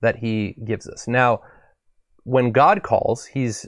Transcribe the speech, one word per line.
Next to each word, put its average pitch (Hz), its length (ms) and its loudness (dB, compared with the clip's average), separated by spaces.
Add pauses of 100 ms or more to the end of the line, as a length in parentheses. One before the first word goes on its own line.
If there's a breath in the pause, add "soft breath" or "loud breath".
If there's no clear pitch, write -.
that 113 160 0
he 110 380 -4 (100)
gives 107 240 -8
us. - 180 -14
Now, 120 340 0 (800 soft breath)
when 123 280 2
God 165 300 4
calls, - 460 0
he's 123 400 -4